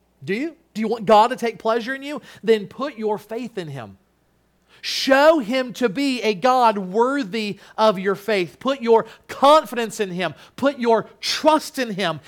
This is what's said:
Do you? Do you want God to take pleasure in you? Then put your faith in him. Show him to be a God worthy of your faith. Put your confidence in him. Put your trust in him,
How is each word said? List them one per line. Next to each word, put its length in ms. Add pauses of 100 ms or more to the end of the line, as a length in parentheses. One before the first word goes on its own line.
(240)
Do 100
you? 240 (160)
Do 80
you 60
want 180
God 220
to 80
take 240
pleasure 340
in 80
you? 220 (200)
Then 220
put 320
your 220
faith 400
in 80
him. 320 (800)
Show 580
him 340
to 160
be 320
a 140
God 420
worthy 840 (160)
of 220
your 160
faith. 460
Put 220
your 260 (200)
confidence 720
in 120
him. 240 (220)
Put 200
your 320 (100)
trust 600
in 100
him, 380